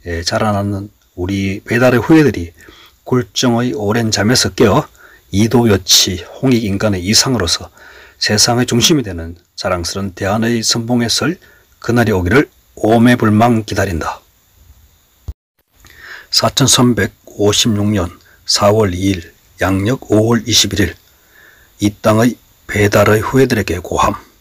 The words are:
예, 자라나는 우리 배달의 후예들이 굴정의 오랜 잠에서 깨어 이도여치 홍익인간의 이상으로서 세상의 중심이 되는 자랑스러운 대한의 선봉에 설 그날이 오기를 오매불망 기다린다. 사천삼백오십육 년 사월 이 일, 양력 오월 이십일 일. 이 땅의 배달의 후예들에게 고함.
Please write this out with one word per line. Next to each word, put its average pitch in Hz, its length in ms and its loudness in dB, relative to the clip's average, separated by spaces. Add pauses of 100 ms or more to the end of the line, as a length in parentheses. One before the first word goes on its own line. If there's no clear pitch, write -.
예, 85 160 -6
자라나는 101 680 -4 (240)
우리 98 500 -4
배달의 123 360 2
후예들이 135 520 2 (520)
굴정의 120 680 -2
오랜 107 380 -2
잠에서 107 400 0
깨어 120 360 2 (440)
이도여치 104 920 2 (160)
홍익인간의 104 640 0
이상으로서 107 640 -2 (480)
세상의 120 480 0
중심이 123 360 0
되는 87 340 -10 (200)
자랑스러운 92 560 -6
대한의 113 500 -2
선봉에 120 460 -2
설 147 300 -2 (420)
그날이 113 320 0
오기를 95 360 2 (280)
오매불망 113 880 4
기다린다. 98 560 -4 (2000)
사천삼백오십육 107 1600 0
년 95 280 -4 (280)
사월 104 480 2
이 95 160 -2
일, 87 240 -6 (260)
양력 98 520 -2
오월 110 340 2
이십일 101 340 -2
일. 87 140 -2 (840)
이 104 220 0
땅의 113 340 2 (300)
배달의 104 540 2
후예들에게 107 580 0
고함. - 360 -2 (260)